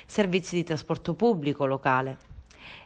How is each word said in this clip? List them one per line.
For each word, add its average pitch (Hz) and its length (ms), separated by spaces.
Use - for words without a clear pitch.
servizi 180 500
di 170 100
trasporto 160 480
pubblico 147 520
locale. 135 520